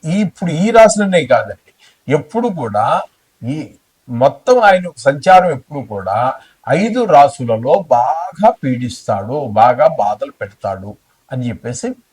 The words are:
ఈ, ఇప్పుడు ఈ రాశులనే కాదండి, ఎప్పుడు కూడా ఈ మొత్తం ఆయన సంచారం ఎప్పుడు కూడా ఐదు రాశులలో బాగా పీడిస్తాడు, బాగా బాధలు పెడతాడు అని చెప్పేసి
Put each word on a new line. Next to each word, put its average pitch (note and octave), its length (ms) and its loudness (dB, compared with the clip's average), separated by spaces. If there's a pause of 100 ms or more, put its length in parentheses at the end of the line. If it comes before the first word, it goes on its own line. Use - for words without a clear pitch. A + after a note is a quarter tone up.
(120)
ఈ, F3+ 40 -2 (100)
ఇప్పుడు F3 260 -6 (120)
ఈ - 20 0 (120)
రాశులనే G3+ 440 4 (120)
కాదండి, G#2+ 380 -4 (460)
ఎప్పుడు A#3 300 -4 (140)
కూడా G#2+ 240 -2 (680)
ఈ - 20 -6 (680)
మొత్తం B3+ 340 2 (140)
ఆయన F3+ 220 2 (140)
సంచారం F3+ 520 4
ఎప్పుడు C#3+ 240 -12 (120)
కూడా G2 240 -4 (640)
ఐదు A3+ 180 -2 (140)
రాశులలో A#2 600 2 (160)
బాగా D#3+ 600 0 (100)
పీడిస్తాడు, A#2+ 760 -6 (240)
బాగా B2+ 240 4 (160)
బాధలు - 400 -4
పెడతాడు G2 500 -10 (400)
అని B2+ 180 -6
చెప్పేసి A#2 380 -10 (240)